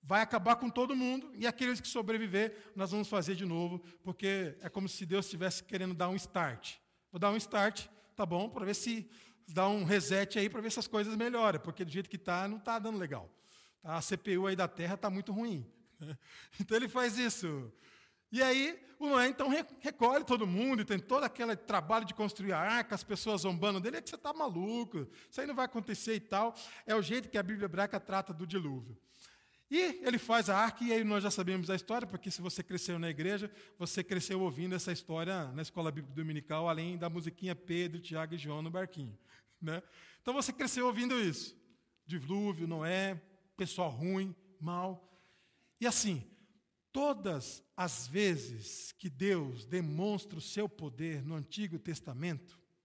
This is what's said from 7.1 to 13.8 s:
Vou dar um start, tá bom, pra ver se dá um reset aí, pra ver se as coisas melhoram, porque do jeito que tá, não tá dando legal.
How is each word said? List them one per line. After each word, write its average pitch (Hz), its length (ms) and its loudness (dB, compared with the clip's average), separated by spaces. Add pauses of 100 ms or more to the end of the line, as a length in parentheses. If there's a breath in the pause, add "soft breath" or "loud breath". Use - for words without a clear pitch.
Vou 180 80 -8
dar 202 120 4
um 214 40 2
start, 214 520 2 (280 loud breath)
tá 208 100 0
bom, 175 220 0
pra 226 160 -6
ver 202 120 0
se 226 340 -2 (380 loud breath)
dá 185 200 4
um 202 160 4
reset 196 540 4
aí, 202 120 2
pra 208 120 -4
ver 220 100 -2
se 233 80 0
as 220 80 -2
coisas 214 280 0
melhoram, 220 440 4
porque 175 260 -6
do 156 60 -8
jeito 185 180 -4
que 196 80 -8
tá, 180 300 -2
não 214 120 -6
tá 226 180 -2
dando 220 200 -2
legal. 139 340 -6 (500 loud breath)